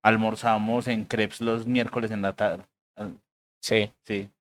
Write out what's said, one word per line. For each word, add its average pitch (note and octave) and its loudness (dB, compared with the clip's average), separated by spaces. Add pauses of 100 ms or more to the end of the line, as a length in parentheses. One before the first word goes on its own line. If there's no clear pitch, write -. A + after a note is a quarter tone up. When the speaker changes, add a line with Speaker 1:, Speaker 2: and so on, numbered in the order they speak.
Speaker 1:
almorzamos A2 2
en A2 -2
crepes A2 -2
los A2+ 0
miércoles A#2+ 0
en G#2 -4
la G2 0
tarde. F#2+ -2 (960)
Speaker 2:
Sí. G#2+ 0 (120)
Speaker 1:
Sí. G2+ -6 (120)